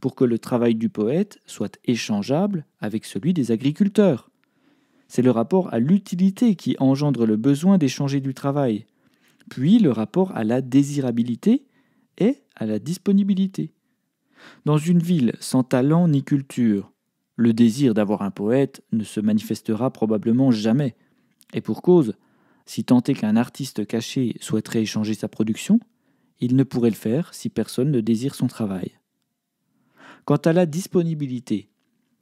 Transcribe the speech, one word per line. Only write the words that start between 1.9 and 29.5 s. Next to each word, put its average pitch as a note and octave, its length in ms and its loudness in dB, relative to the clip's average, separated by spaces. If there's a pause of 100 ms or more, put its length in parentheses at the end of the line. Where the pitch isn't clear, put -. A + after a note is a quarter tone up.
avec G#2+ 240 -6
celui D3 300 -2
des A#2+ 160 0
agriculteurs. D#3 800 0 (840)
C'est - 80 -2
le B2+ 100 4
rapport A#2+ 440 0
à A2+ 40 -2
l'utilité F#3+ 800 0
qui - 220 -4
engendre C3+ 480 2
le G#2+ 100 2
besoin C#3+ 400 2
d'échanger C#3 460 -2
du C3+ 100 -6
travail, C3+ 540 -2 (640)
puis E3 280 4
le E3+ 120 4
rapport F3 440 -2
à A2+ 80 -4
la A#2+ 200 0
désirabilité C3 1040 0 (500)
et B3 220 0 (180)
à - 80 -8
la G#2+ 140 -2
disponibilité. F#3+ 960 -2 (880)
Dans D3+ 140 2
une E3+ 220 2
ville D#3+ 380 0
sans C3 260 -2
talent D#3 440 2
ni C#3 160 2
culture, A#2+ 720 -2 (420)
le A#2 160 2
désir A#2 400 4
d'avoir G#2 300 0
un G2 80 -4
poète B2+ 520 -2 (100)
ne A2 120 -2
se - 160 -8
manifestera G#2+ 720 -2
probablement A2+ 580 0
jamais. A2+ 460 0 (560)
Et G#2+ 80 -6
pour - 220 -6
cause, D#3+ 320 4 (500)
si - 180 -8
tant B2 200 2
est C#3+ 100 0
qu'un G#2+ 240 0
artiste A#2 500 -4
caché A#2 540 -4
souhaiterait - 400 -4
échanger G#2+ 320 -2
sa - 160 -6
production, A2+ 500 0 (640)
il B2 160 0
ne C3+ 80 4
pourrait A#2+ 240 0
le G2+ 80 0
faire B2+ 380 -4
si - 160 -10
personne B2 400 -4
ne B2 100 0
désire A#2 340 -2
son B2+ 120 -4
travail. G2 460 -6 (1300)